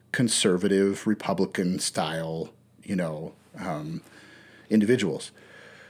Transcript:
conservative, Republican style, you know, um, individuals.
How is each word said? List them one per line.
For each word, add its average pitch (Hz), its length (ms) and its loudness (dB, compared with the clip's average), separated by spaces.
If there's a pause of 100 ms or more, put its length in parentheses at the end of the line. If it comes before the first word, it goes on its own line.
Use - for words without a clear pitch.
(140)
conservative, 98 920 2
Republican 95 720 0
style, 80 720 -4 (300)
you 98 120 -4
know, 80 380 -4 (260)
um, 80 420 -8 (680)
individuals. 104 600 2 (580)